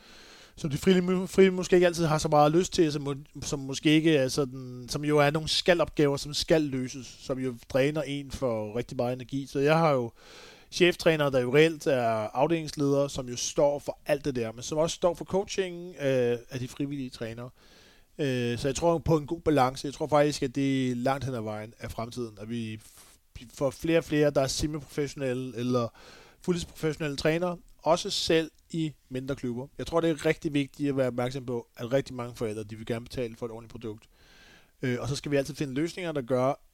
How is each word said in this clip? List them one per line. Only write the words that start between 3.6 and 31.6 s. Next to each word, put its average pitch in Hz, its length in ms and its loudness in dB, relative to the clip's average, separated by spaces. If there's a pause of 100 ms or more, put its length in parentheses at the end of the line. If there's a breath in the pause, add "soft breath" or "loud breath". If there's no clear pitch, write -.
ikke 156 260 6
er 131 120 4
sådan, 127 600 -4
som 147 160 -6
jo 147 140 4
er 143 120 6
nogle 156 180 -4
skal-opgaver, 151 680 2
som 143 180 -8
skal 160 280 2
løses, 131 580 -6
som 131 180 -6
jo 131 160 -4 (140)
dræner 147 340 2
en 139 280 -6
for 110 460 -4
rigtig 120 200 -6
meget 123 160 0
energi. 127 340 -6
Så 147 120 -6
jeg 147 200 4
har 165 120 4
jo 120 200 0 (600 loud breath)
cheftrænere, 165 600 4
der 131 100 4
jo 123 140 0
reelt 156 320 6
er 113 500 2
afdelingsledere, 143 720 0
som 127 180 -8
jo 123 80 -8
står 143 420 0
for - 280 -8
alt 147 180 0
det 139 120 -2
der, 113 160 -4
men 120 100 -14
som 156 160 -6
også 160 160 0
står 175 200 2
for 165 100 -10
coachingen, 180 720 -4
øh, 127 440 2 (120)
af 135 100 -8
de 127 80 -6
frivillige 139 420 -6
trænere. 120 400 -10 (680 soft breath)
Øh, 123 400 0
så 139 100 -2
jeg 135 60 0
tror 170 240 2
på 165 180 2
en 147 100 0
god 165 140 -6
balance. 135 460 2
Jeg 135 80 -6
tror 160 120 -4
faktisk, 147 360 4
at 131 120 -4
det 135 420 0
langt 131 280 0
hen 131 100 -4
ad 117 60 -4
vejen 107 380 -8
er 117 100 -10
fremtiden, 117 520 -8
at 107 100 -10
vi 113 240 -6
f-, - 800 -20
får 139 160 0
flere 165 280 0
og 160 60 0
flere, 147 260 2
der 143 100 2
er 135 60 2
semiprofessionelle 135 1120 -4
eller 120 320 0 (520 loud breath)
fuldtidsprofessionelle 160 760 -4
trænere, 170 420 0 (200)
også 208 320 0
selv 160 400 2 (200)
i 160 240 -2 (140)
mindre 131 280 -6
klubber. 123 300 -6 (120)
Jeg 127 80 -6
tror, 165 140 2
det 165 100 4
er 151 160 0
rigtig 156 280 0
vigtigt 143 340 -2
at 135 80 0
være 131 100 2
opmærksom 123 400 -4
på, 120 300 -4